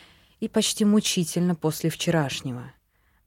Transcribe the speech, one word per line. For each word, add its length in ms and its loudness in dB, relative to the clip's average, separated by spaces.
и 100 -6
почти 360 0
мучительно 720 2
после 340 -2
вчерашнего. 840 -2